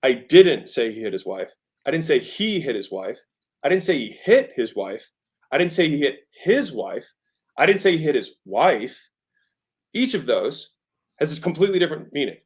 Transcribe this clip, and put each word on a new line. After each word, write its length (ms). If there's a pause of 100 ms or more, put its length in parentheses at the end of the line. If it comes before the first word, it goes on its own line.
I 100
didn't 560
say 240
he 80
hit 120
his 120
wife. 260 (340)
I 60
didn't 140
say 140
he 400
hit 160
his 160
wife. 280 (440)
I 60
didn't 140
say 140
he 260
hit 320
his 200
wife. 360 (400)
I 60
didn't 140
say 180
he 80
hit 220 (120)
his 400
wife. 400 (460)
I 80
didn't 160
say 160
he 60
hit 120
his 200 (100)
wife. 640 (840)
Each 200
of 120
those 500 (440)
has 180
a 40
completely 380
different 340
meaning. 320